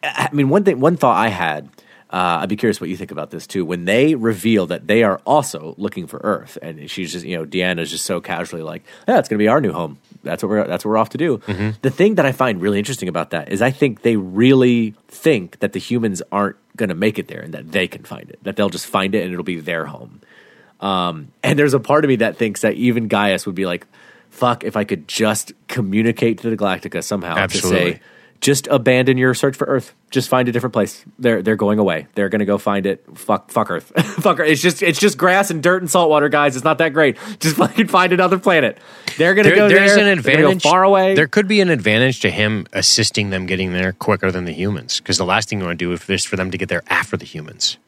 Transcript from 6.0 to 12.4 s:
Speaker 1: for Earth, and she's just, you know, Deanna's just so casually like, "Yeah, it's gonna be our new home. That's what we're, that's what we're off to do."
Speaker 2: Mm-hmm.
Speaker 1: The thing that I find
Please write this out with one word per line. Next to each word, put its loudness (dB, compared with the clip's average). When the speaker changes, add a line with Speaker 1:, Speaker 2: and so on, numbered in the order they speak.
Speaker 1:
for -16
Earth, -4
and -14
she's -8
just, -10
you -8
know, -6
Deanna's -4
just -8
so -4
casually -8
like, -12
"Yeah, 2
it's 0
gonna -2
be 4
our 4
new -2
home. -6
That's -8
what -4
we're, 0
that's -6
what -2
we're 2
off 0
to -12
do." -2
Speaker 2:
Mm-hmm. -4
Speaker 1:
The 0
thing 2
that 2
I 0
find -2